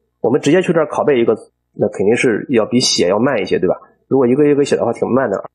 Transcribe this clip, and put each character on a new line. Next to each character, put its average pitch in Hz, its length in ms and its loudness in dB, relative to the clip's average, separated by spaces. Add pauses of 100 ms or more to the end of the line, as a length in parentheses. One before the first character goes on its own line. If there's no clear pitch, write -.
(220)
我 117 80 0
们 139 120 0
直 - 80 0
接 180 120 2
去 175 120 -2
这 165 60 2
儿 151 80 0
拷 - 160 -4
贝 135 160 2
一 117 60 2
个， 113 100 2 (400)
那 107 140 -2
肯 - 160 -4
定 110 100 2
是 127 340 0
要 110 160 2
比 120 140 0
写 92 300 0
要 101 100 2
慢 127 220 0
一 92 40 -4
些， 85 140 -2
对 90 80 -2
吧？ 78 80 0 (320)
如 127 100 0
果 135 80 2
一 120 80 2
个 147 120 2
一 147 100 4
个 143 80 2
写 - 120 -2
的 98 100 -2
话 117 80 -2
挺 - 180 -4
慢 123 180 0
的， 98 140 -4 (120)